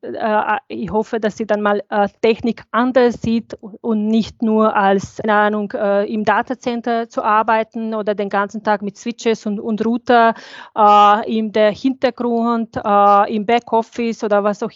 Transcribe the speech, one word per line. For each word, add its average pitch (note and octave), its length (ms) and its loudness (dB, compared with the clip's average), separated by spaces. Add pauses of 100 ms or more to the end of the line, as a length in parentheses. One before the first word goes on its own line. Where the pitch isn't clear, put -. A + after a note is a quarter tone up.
Äh, G#3+ 580 -2 (100)
ich G#3+ 240 -8
hoffe, A3 260 -4
dass G#3 200 -4
sie A3 60 -6
dann G#3 160 -2
mal, G#3 280 0
äh, G3+ 200 0 (140)
Technik A3+ 480 0
anders A#3+ 500 2
sieht A3+ 340 -4
und G#3+ 520 -6
nicht A3 340 -2
nur A3 360 2
als, G3 400 0
keine G#3+ 180 -2
Ahnung, G#3 380 0
äh, G3+ 320 -2
im A3 200 -6
Datacenter A#3 840 -2
zu - 160 -8
arbeiten A3 720 -2
oder G#3 180 -2
den G3+ 140 -4
ganzen G3+ 340 -4
Tag G#3 200 -2
mit G3+ 140 -8
Switches A#3 480 -4
und, G#3 140 -4
und A3 260 -6
Router, A#3 500 2 (420)
äh, G#3 600 4
in A3 140 -4
der G#3+ 220 2
Hintergrund, A#3 1040 -2
äh, G3+ 580 4
im G#3 100 -4
Backoffice A#3 800 -2
oder G#3 220 0
was G#3 180 -2
auch A3+ 120 -6